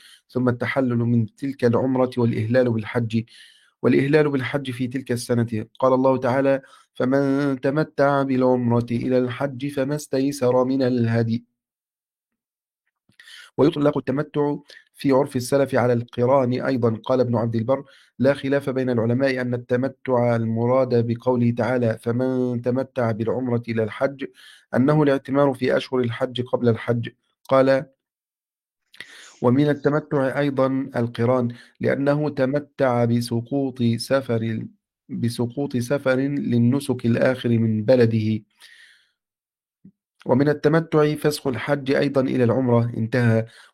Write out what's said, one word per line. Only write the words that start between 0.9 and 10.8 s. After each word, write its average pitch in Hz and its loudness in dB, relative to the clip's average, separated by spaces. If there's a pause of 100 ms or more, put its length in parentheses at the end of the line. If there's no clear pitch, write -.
من 117 0
تلك 139 -6
العمرة 127 2
والإهلال 120 2
بالحج، 110 -2 (580)
والإهلال 143 2
بالحج 135 -4
في 123 -4
تلك 127 -6
السنة. 117 -2 (140)
قال 131 4
الله 131 2
تعالى: 135 0 (320)
"فمن 139 0
تمتع 143 0
بالعمرة 127 2
إلى 127 0
الحج 127 -4
فما 143 -4
استيسر 135 0
من 135 0